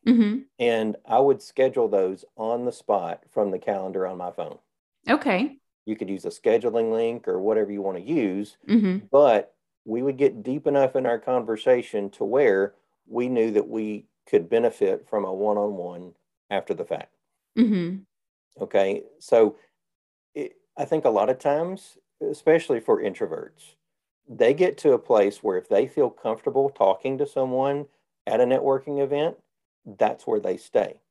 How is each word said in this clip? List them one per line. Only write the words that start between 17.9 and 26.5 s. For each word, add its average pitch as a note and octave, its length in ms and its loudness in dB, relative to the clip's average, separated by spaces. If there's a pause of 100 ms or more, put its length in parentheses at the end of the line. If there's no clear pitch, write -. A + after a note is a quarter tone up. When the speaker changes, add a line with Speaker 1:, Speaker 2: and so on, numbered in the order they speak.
Speaker 2:
Okay. G2 420 0 (160)
So A2+ 360 4 (800)
it, D3 180 -10 (240)
I C#3+ 80 -4
think D#3 200 -2
a C3 40 6
lot A2 200 2
of C3 100 -2
times, E3 580 -4 (240)
especially D#3 600 0
for G#2+ 200 2
introverts, - 760 -8 (520)
they A#2+ 260 2
get F3 260 0
to D3 120 4
a A#2+ 80 4
place G#2 420 2
where F#2+ 160 -2
if - 120 -8
they A2+ 180 2
feel C#3+ 220 0
comfortable C3 600 -2